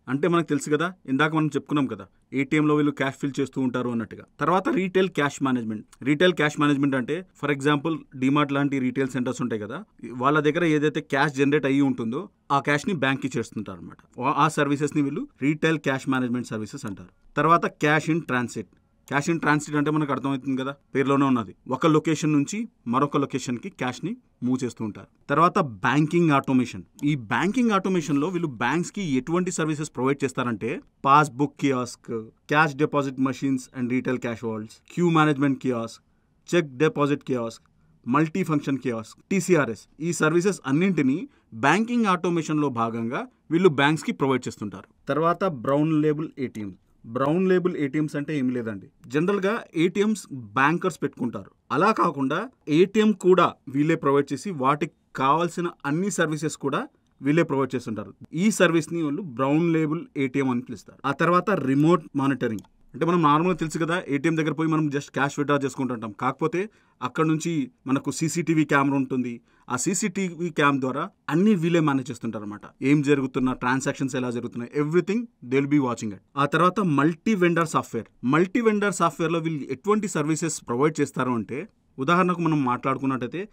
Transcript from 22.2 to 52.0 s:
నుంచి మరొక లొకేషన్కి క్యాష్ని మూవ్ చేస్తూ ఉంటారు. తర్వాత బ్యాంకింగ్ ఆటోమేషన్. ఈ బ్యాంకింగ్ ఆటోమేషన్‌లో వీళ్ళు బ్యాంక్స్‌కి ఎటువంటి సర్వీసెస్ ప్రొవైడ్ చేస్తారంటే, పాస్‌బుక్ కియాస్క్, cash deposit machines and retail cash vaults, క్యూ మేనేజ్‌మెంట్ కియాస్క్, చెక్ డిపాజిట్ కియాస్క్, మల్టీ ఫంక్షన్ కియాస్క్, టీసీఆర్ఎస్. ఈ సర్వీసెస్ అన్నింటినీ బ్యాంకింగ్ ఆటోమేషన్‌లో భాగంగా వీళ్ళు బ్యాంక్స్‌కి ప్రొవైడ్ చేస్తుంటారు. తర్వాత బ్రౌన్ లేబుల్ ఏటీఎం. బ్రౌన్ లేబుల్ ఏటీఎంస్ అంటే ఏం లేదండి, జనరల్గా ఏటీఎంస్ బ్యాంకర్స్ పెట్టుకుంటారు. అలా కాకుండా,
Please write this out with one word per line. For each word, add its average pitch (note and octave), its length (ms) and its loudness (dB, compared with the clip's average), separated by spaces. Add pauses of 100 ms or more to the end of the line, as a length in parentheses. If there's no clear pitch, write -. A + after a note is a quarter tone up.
నుంచి C#3+ 220 0 (340)
మరొక C#3+ 300 0
లొకేషన్కి B2+ 460 -6 (120)
క్యాష్ని B2+ 320 -6 (340)
మూవ్ B2+ 160 0
చేస్తూ A#2 240 -6
ఉంటారు. G2+ 220 -12 (220)
తర్వాత E3 280 4 (260)
బ్యాంకింగ్ D#3 520 4
ఆటోమేషన్. B2+ 480 0 (260)
ఈ - 20 2 (200)
బ్యాంకింగ్ G#3 440 2
ఆటోమేషన్‌లో E3 580 0
వీళ్ళు E3+ 140 -2 (140)
బ్యాంక్స్‌కి D#3+ 400 -2 (160)
ఎటువంటి F3 400 -2
సర్వీసెస్ D#3 380 -2
ప్రొవైడ్ C3 260 0
చేస్తారంటే, A#2+ 480 -4 (360)
పాస్‌బుక్ C#3 560 4
కియాస్క్, B2+ 480 -2 (420)
cash D3+ 200 4 (100)
deposit C#3 440 0
machines C3+ 380 -2 (140)
and A#2+ 160 -4
retail B2+ 320 -2
cash A2+ 220 -6
vaults, A2 280 -10 (160)
క్యూ F3 160 2 (100)
మేనేజ్‌మెంట్ C#3+ 460 4
కియాస్క్, A#2 360 -4 (520)
చెక్ E3+ 180 2 (120)
డిపాజిట్ C#3+ 480 0
కియాస్క్, A#2 320 -4 (440)
మల్టీ D#3 440 2
ఫంక్షన్ C#3+ 360 -2
కియాస్క్, A2+ 320 -8 (140)
టీసీఆర్ఎస్. D#3 520 2 (240)
ఈ F3 40 -2 (100)
సర్వీసెస్ E3+ 380 2 (120)
అన్నింటినీ D#3 460 2 (480)
బ్యాంకింగ్ A3 480 2
ఆటోమేషన్‌లో E3 560 0 (100)
భాగంగా A#2 400 -2 (340)
వీళ్ళు F3+ 180 6 (100)
బ్యాంక్స్‌కి D3+ 400 0
ప్రొవైడ్ C3 260 2
చేస్తుంటారు. G2+ 400 -12 (240)
తర్వాత E3 320 0 (220)
బ్రౌన్ D3+ 280 2 (120)
లేబుల్ D#3 240 -2 (160)
ఏటీఎం. G#2 260 -8 (420)
బ్రౌన్ D3+ 360 2
లేబుల్ F3+ 240 2 (100)
ఏటీఎంస్ D3 340 -2
అంటే D3+ 220 -6
ఏం B2+ 140 0
లేదండి, A2 320 -6 (280)
జనరల్గా F#3+ 380 2 (320)
ఏటీఎంస్ G3+ 380 0 (360)
బ్యాంకర్స్ D#3 440 2
పెట్టుకుంటారు. A2+ 480 -6 (240)
అలా F3+ 240 4
కాకుండా, C#3 400 -2 (400)